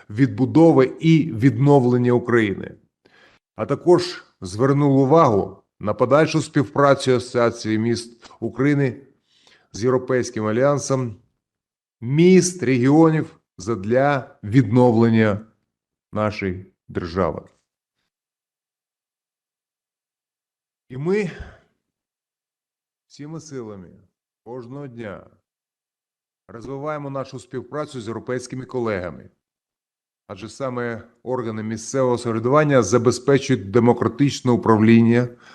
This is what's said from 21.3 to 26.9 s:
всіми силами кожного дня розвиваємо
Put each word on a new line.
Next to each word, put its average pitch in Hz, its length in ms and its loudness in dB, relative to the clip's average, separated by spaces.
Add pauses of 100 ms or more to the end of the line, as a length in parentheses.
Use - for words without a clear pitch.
всіми 151 340 -16
силами 110 500 -16 (540)
кожного 127 420 -16
дня 107 440 -14 (1200)
розвиваємо 139 600 -12